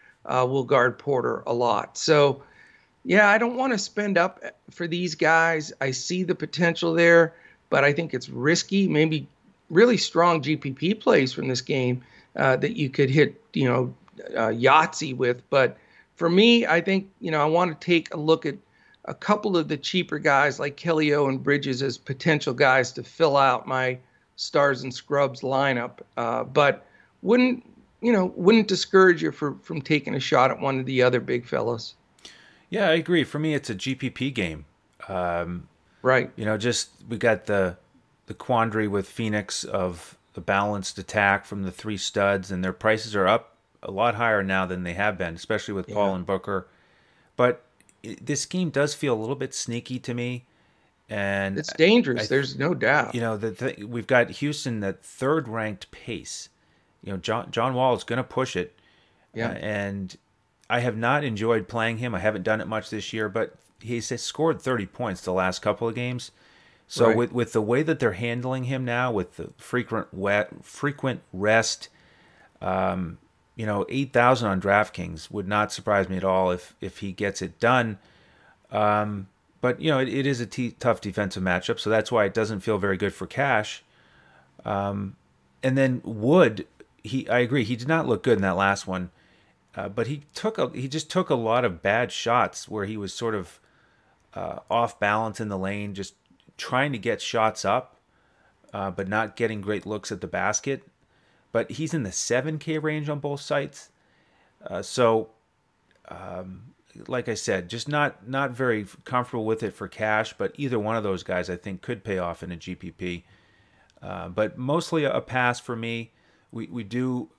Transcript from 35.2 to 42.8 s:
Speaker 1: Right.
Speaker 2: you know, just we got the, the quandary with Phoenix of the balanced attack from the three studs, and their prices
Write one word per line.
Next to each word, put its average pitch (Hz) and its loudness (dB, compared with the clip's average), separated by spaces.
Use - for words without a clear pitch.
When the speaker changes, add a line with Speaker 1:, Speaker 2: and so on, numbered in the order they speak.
Speaker 1:
Right. 131 2
Speaker 2:
you 117 -6
know, 107 0
just 117 -2
we 113 -6
got 110 2
the, 95 0
the - -12
quandary 113 0
with 98 -2
Phoenix 107 -4
of 90 -6
the - -12
balanced 101 -2
attack 101 2
from 101 -10
the 92 -4
three 107 -6
studs, 98 0
and 92 -4
their 92 -2
prices 110 0